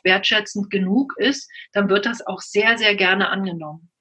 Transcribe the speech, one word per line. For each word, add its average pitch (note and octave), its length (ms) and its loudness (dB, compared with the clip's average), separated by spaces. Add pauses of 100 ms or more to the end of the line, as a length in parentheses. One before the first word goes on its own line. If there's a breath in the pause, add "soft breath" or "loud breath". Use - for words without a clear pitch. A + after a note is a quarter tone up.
wertschätzend G3+ 640 0
genug G3+ 460 0
ist, C4+ 340 -2 (220 loud breath)
dann G3+ 160 2
wird G3+ 180 2
das A#3 200 -4
auch F#3 140 -8
sehr, A3 380 0
sehr G#3+ 160 2
gerne F#3+ 360 2
angenommen. E3 600 -6 (100)